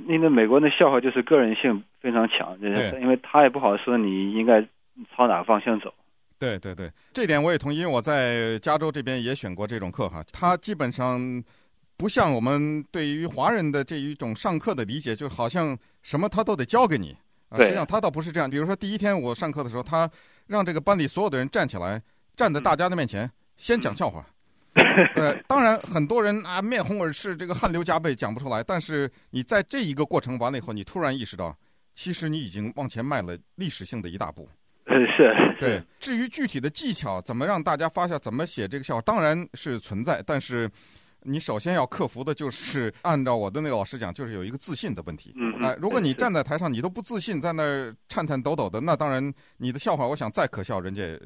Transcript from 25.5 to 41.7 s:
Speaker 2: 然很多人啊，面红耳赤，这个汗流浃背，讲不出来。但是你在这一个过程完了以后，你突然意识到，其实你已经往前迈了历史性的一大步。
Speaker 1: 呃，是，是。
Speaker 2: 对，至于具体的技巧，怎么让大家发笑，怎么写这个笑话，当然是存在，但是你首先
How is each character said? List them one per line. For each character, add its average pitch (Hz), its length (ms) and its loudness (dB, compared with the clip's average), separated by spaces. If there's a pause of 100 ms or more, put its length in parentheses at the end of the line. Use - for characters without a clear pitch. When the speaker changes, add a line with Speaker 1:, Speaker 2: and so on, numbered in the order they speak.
Speaker 2:
然 226 160 6
很 160 260 -2
多 226 160 2
人 208 240 0
啊， 180 160 -4
面 220 220 0
红 202 160 -4
耳 160 140 -2
赤， 196 200 -8
这 175 140 -10
个 175 60 -2
汗 190 180 0
流 170 100 0
浃 170 160 2
背， 160 160 0
讲 113 200 -4
不 117 80 -8
出 139 80 -6
来。 113 120 -2
但 180 180 -2
是 147 300 -2 (220)
你 127 100 -4
在 196 220 2
这 - 160 -6
一 175 140 -2
个 143 120 0
过 156 140 0
程 127 180 -4
完 120 140 -2
了 139 60 -4
以 120 40 -6
后， 117 120 -8
你 104 100 -6
突 - 160 -8
然 139 180 0
意 123 60 -8
识 95 140 -12
到， 85 180 -6 (380)
其 - 180 -8
实 165 160 -6
你 156 100 -2
已 143 100 -8
经 104 280 -6
往 139 120 -6
前 113 160 -8
迈 135 180 -2
了 87 160 -8 (180)
历 180 140 -6
史 98 160 -10
性 117 160 -8
的 90 80 -8
一 87 80 -8
大 95 120 -6
步。 - 200 -14 (380)
Speaker 1:
呃， 131 200 6
是， 113 260 8 (260)
是。 - 0 -
Speaker 2:
对， 113 220 0 (180)
至 262 160 -4
于 240 120 -2
具 269 180 -4
体 143 140 -4
的 131 100 -2
技 233 240 -4
巧， 101 260 -6
怎 113 160 -8
么 131 120 -2
让 190 140 0
大 151 140 0
家 160 140 0
发 175 180 -2
笑， 165 120 -4
怎 117 120 -8
么 139 140 -4
写 110 220 -6
这 107 100 -8
个 135 60 -10
笑 127 140 -4
话， 113 40 -4
当 214 180 0
然 156 160 4 (200)
是 127 240 -6
存 101 240 -6
在， 143 240 -2
但 147 120 0
是 120 300 -4 (540)
你 139 160 -4
首 123 180 -4
先 170 160 -2